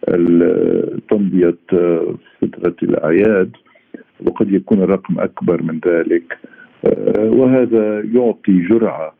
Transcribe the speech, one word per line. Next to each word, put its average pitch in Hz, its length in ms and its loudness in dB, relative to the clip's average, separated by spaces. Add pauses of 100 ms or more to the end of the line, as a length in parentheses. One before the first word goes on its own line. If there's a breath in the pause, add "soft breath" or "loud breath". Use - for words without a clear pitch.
لتمضية، 87 1500 0 (160)
آه، 85 420 0 (260)
فترة 85 420 -4
الأعياد، 92 680 0 (760 loud breath)
وقد 98 280 -2
يكون 98 280 2
الرقم 92 380 -2
أكبر 87 440 -2
من 82 240 -4
ذلك. 85 500 -2 (480 loud breath)
آه، 104 440 0
وهذا 113 760 2 (100)
يعطي 104 560 0
جرعة 80 500 0